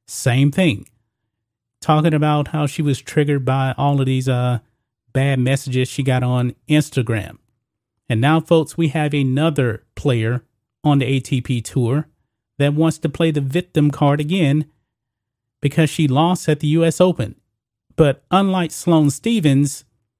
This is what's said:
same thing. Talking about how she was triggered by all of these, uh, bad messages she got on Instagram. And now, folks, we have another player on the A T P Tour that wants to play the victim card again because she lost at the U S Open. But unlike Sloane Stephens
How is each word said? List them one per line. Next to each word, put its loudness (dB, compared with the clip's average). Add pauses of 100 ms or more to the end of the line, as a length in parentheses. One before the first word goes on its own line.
same 0
thing. -2 (920)
Talking 2
about 0
how -4
she -6
was -2
triggered -2
by -2
all 0
of 0
these, -2
uh, -2 (540)
bad 0
messages -2
she -6
got 0
on -2 (120)
Instagram. -2 (680)
And 0
now, 2
folks, 0
we 0
have -2
another 0 (100)
player -2 (400)
on 2
the 0
A 0
T -2
P -4
Tour -2 (500)
that 0
wants 0
to -4
play -2
the -2
victim 0
card 0
again 0 (960)
because 0
she 0
lost 0
at 0
the -4
U 2
S 0
Open. 0 (580)
But 2
unlike 2
Sloane 2
Stephens 0 (360)